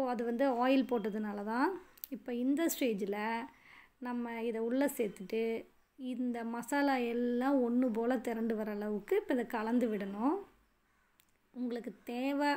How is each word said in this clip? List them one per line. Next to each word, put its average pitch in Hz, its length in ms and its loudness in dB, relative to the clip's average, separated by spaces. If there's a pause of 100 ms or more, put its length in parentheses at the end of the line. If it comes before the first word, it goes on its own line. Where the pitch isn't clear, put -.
அது 247 160 0
வந்து 240 200 2 (180)
ஆயில் 262 280 6
போட்டதுனால 208 540 -2
தான். 240 240 2 (420)
இப்போ 247 240 -8
இந்த 269 340 2
ஸ்டேஜ்ல 208 500 0 (840)
நம்ம 240 420 -6
இதை 226 200 -2
உள்ள 247 260 2
சேர்த்துட்டு, 220 560 -2 (540)
இந்த 247 460 -4
மசாலா 262 520 0 (120)
எல்லாம் 240 540 2
ஒண்ணு 247 300 4
போல 233 260 0
திரண்டு 226 380 -2
வர 214 140 -4
அளவுக்கு 208 460 -2
இப்போ 330 180 0
இதை 240 120 0
கலந்து 233 420 0
விடணும். 208 480 -2 (1160)
உங்களுக்கு 240 360 -6 (140)
தேவை 277 520 0